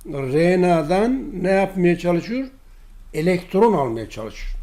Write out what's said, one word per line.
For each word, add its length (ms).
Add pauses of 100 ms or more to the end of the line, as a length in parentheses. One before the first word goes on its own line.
R 560
N 120
A'dan 680
ne 80
yapmaya 480
çalışıyor? 500 (680)
Elektron 580
almaya 380
çalışıyor. 520